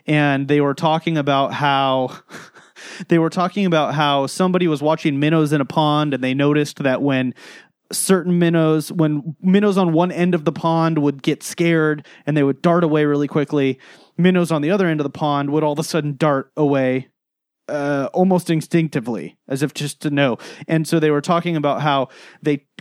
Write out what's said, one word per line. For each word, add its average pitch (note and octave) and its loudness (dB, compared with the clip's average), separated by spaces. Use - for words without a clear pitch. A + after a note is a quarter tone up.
and C#3+ 0
they D3 2
were C#3 0
talking D#3+ -2
about C#3 0
how, C3+ 0
<laughs> - -18
they E3+ 4
were D#3+ 2
talking F#3 -2
about D3+ 0
how C#3+ 0
somebody F3+ 0
was D3 -2
watching D3+ 0
minnows D3+ 2
in D3 0
a C3 -2
pond, D3+ 0
and B2+ -4
they C3 -2
noticed D3 0
that C3 0
when C3 0
certain F3 0
minnows, D#3+ 2
when D3+ -2
minnows F#3+ 2
on F3 2
one F3 2
end F3 0
of D3+ -2
the E3 0
pond E3 0
would C#3+ -2
get D3+ -2
scared D#3 0
and D3+ 0
they C#3+ 4
would C#3 0
dart F3 4
away D3+ 2
really D3 0
quickly, C#3 0
minnows F3 2
on D3+ 0
the D3 -2
other G3 2
end D#3 0
of D3 0
the C3+ -2
pond C#3+ -2
would D#3 0
all D3+ 0
of C#3+ -6
a - -2
sudden D3 -4
dart C#3 0
away, C3+ 0
uh, C#3+ 0
almost F3+ 2
instinctively, C3+ -2
as C3+ -4
if C#3 -4
just - -8
to D#3 -4
know. C#3 2
And D#3+ 0
so E3 2
they D3+ 2
were D3 2
talking E3+ -2
about C#3+ -2
how C#3 0
they D3 -2